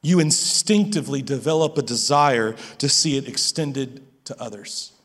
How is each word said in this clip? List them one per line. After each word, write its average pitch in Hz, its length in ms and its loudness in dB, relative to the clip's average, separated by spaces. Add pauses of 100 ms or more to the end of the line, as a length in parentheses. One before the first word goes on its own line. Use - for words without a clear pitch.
you 175 160 4
instinctively 156 1040 2
develop 147 560 0
a 135 40 0
desire 120 760 2 (220)
to 143 100 -2
see 139 280 2
it 135 120 -4
extended 135 760 -4 (200)
to - 180 -14
others. 104 500 -12 (120)